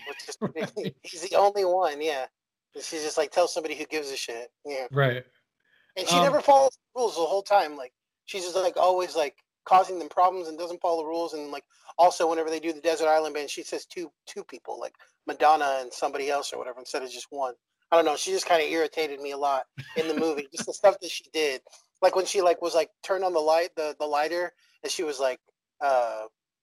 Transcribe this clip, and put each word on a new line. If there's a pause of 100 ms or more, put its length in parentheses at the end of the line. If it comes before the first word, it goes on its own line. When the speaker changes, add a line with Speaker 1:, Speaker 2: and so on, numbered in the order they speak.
Speaker 1:
Which
is,
Speaker 2:
Right.
Speaker 1:
he's
the
only
one,
yeah. (480)
And
she's
just
like,
"Tell
somebody
who
gives
a
shit." (120)
Yeah.
Speaker 2:
Right. (720)
Speaker 1:
And
she
Speaker 2:
Um,
Speaker 1:
never
follows
the
rules
the
whole
time.
Like, (320)
she's
just,
like,
always,
like, (220)
causing
them
problems
and
doesn't
follow
the
rules.
And,
like, (320)
also
whenever
they
do
the
Desert
Island
Band,
she
says
two, (140)
two
people,
like (320)
Madonna
and
somebody
else
or
whatever,
instead
of
just
one. (360)
I
don't
know.
She
just
kinda
irritated
me
a
lot (300)
in
the
movie.
Just
the
stuff
that
she
did. (400)
Like,
when
she,
like,
was,
like, (140)
turned
on
the
light,
the,
the
lighter, (280)
and
she
was
like, (400)
uh, (360)